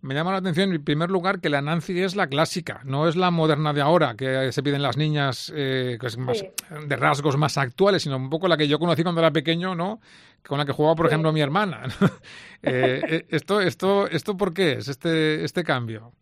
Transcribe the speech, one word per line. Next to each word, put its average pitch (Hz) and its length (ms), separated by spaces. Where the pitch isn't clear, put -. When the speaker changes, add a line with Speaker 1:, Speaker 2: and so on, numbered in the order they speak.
Speaker 1:
Me 135 120
llama 165 200
la 196 40
atención, 185 340
en 160 120
primer 165 260
lugar, 190 300
que 165 100
la 143 120
Nancy 170 420
es 190 120
la 196 120
clásica, 143 560
no 135 240
es 156 80
la 180 160
moderna 156 420
de 143 80
ahora, 151 340
que 131 360
se 147 100
piden 143 220
las 131 140
niñas, 147 580
eh, 131 440
que 123 60
es 113 140
más 123 180
Speaker 2:
Sí. 98 100
Speaker 1:
de 139 100
rasgos 143 420
más 147 200
actuales, 175 460
sino 139 140
un 131 120
poco 160 180
la 170 100
que 151 100
yo 147 100
conocí 165 240
cuando 170 200
era 160 100
pequeño, 165 420
¿no? 180 260
Con 143 120
la 147 60
que 139 80
jugaba, 160 220
por 160 120
Speaker 2:
Sí. 131 60
Speaker 1:
ejemplo, 160 180
mi 156 100
hermana, 143 460
¿no? 190 200
<laughs> - 140
Eh, 127 480
eh, 160 200
esto, 190 320
esto, 196 460
¿esto 165 300
por 190 160
qué 170 200
es, 113 160
este, 156 540
este 170 200
cambio? 120 480